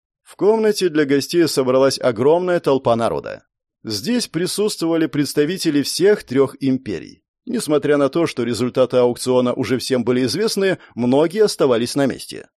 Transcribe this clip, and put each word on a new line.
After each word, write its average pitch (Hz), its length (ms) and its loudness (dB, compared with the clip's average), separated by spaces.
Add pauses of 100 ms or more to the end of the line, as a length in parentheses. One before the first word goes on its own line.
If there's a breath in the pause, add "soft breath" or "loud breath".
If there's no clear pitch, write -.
(240)
В - 120 -20
комнате 208 540 0
для 151 160 2
гостей 143 420 2
собралась 131 520 2
огромная 165 600 0
толпа 135 360 0
народа. 71 500 -4 (380)
Здесь 131 440 -4
присутствовали 165 800 -2
представители 147 760 0
всех 202 420 0
трех 131 360 0
империй. 127 640 -4 (220)
Несмотря 147 520 0
на 139 120 2
то, 165 180 0
что - 160 -4
результаты 120 540 0
аукциона 123 560 2
уже 127 240 -2
всем 123 260 -2
были 127 220 0
известны, 190 520 -2 (160 loud breath)
многие 156 520 2
оставались 120 500 0
на 139 100 0
месте. - 520 -8